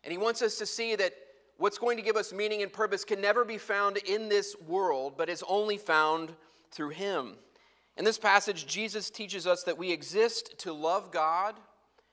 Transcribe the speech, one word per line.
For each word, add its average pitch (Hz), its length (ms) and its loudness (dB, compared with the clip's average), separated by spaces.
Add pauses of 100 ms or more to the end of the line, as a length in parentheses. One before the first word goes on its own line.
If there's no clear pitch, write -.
And 165 80 -8
he 175 60 -4
wants 226 240 0
us 214 160 0
to 214 80 -6
see 226 280 -4
that 190 200 0 (460)
what's 202 180 0
going 240 180 0
to 220 80 -6
give 214 100 4
us 208 180 -2
meaning 208 300 -2
and 196 100 -4
purpose 202 320 -2
can 196 160 -2
never 214 240 4
be 220 140 -4
found 202 380 0
in 208 320 -2
this 202 260 2 (140)
world, 147 480 0
but 160 120 0
is 175 200 -4
only 208 280 2
found 160 560 4 (380)
through 147 200 -6
him. 160 440 -4 (640)
In - 80 -2
this 214 120 4
passage, 202 480 4
Jesus 202 460 -6
teaches 190 340 -8
us 180 200 2
that 175 120 -2
we 175 140 -4
exist 170 680 -2
to 175 120 -8
love 170 380 -2
God, 170 460 0 (560)